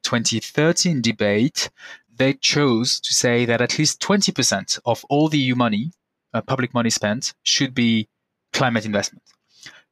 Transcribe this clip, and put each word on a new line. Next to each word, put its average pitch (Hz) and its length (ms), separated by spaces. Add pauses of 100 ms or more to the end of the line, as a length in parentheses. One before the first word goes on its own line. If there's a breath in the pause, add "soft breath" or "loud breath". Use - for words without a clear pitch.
twenty 117 360
thirteen 160 600
debate, 110 680 (460 loud breath)
they 135 180
chose 131 680
to - 120
say 120 320
that 117 160
at - 160
least 151 220
twenty 196 320
percent 104 540
of 117 240
all 147 180
the 156 100
E 139 100
U 123 80
money, 120 360 (420)
uh, - 80
public 127 320
money 117 160
spent, 107 440 (100)
should - 320
be 113 320 (460)
climate 117 320
investment. 104 380 (680 loud breath)